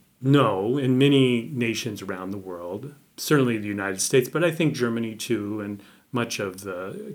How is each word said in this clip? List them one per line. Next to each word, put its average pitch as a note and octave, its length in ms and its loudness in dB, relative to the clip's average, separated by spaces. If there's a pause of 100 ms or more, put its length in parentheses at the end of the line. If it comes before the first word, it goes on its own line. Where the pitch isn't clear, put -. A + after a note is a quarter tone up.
(220)
know B2 580 4
in B2+ 180 2
many C3 560 4
nations A2+ 480 -4
around F#2+ 300 -8
the G#2 60 -6
world, F#2 580 -10 (220)
certainly B2+ 400 2
the G#2 100 -6
United G2 340 -4
States, B2+ 280 2
but D#3 140 0
I F3 80 4
think D#3+ 220 0
Germany A#2 420 -2
too, G#2+ 460 -4
and G2+ 220 -10 (280)
much A#2 280 -4
of F#2+ 220 -6
the G2 540 -10